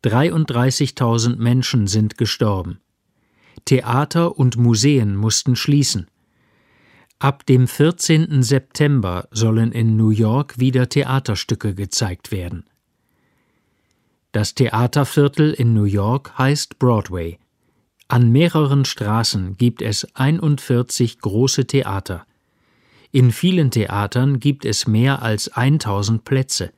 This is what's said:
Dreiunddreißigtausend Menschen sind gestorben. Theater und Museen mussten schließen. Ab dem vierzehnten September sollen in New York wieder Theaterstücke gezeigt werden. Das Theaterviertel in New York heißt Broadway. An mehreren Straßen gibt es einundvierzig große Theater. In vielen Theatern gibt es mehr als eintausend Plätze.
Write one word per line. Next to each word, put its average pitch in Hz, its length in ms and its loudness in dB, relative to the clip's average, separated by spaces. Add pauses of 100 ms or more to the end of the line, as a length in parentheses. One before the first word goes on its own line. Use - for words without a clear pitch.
Dreiunddreißigtausend 123 1400 0
Menschen 120 480 0
sind 107 300 -2
gestorben. 98 640 -2 (840)
Theater 139 760 0
und 127 160 2
Museen 117 640 2
mussten 113 400 0
schließen. 139 500 0 (1120)
Ab 139 260 -2
dem 127 220 4
vierzehnten 156 760 0
September 127 880 0
sollen 113 420 0
in 113 240 0
New 110 140 4
York 113 460 0
wieder 127 300 2
Theaterstücke 123 880 -2
gezeigt 95 560 -6
werden. 87 320 -10 (1700)
Das 107 220 -2
Theaterviertel 139 1000 0
in 117 200 2
New 104 120 4
York 101 520 -2
heißt 139 400 -2
Broadway. 90 600 -2 (720)
An 120 240 4
mehreren 143 500 2
Straßen 104 720 -4
gibt 120 260 0
es 107 320 -6
einundvierzig 135 1040 -2
große 120 480 0
Theater. 98 600 -4 (840)
In 127 180 4
vielen 170 400 0
Theatern 113 720 -2
gibt 143 240 -2
es 110 220 -4
mehr 123 340 2
als 110 260 -4
eintausend 113 800 -2
Plätze. 131 520 -4